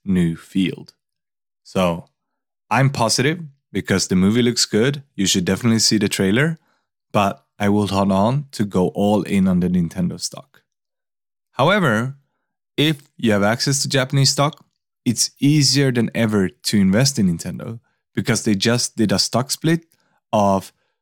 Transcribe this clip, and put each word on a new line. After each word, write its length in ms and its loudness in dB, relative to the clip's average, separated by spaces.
new 320 0
field. 580 -6
So 460 -2
I'm 200 2
positive 500 0
because 360 -2
the 80 -2
movie 260 2
looks 240 0
good. 380 0
You 100 -2
should 200 0
definitely 340 0
see 180 2
the 120 0
trailer, 480 0
but 340 -2
I 120 0
will 180 2
hold 240 0
on 400 0
to 140 -4
go 240 0
all 340 0
in 240 0
on 140 2
the 80 0
Nintendo 500 -4
stock. 440 -16
However, 680 0
if 400 -2
you 160 0
have 120 2
access 380 -2
to 60 -4
Japanese 440 0
stock, 340 -4
it's 340 -2
easier 520 2
than 220 -2
ever 360 0
to 280 -4
invest 400 2
in 100 2
Nintendo 520 -6
because 300 -2
they 100 0
just 420 -2
did 160 0
a 60 0
stock 320 -2
split 360 -2
of 420 0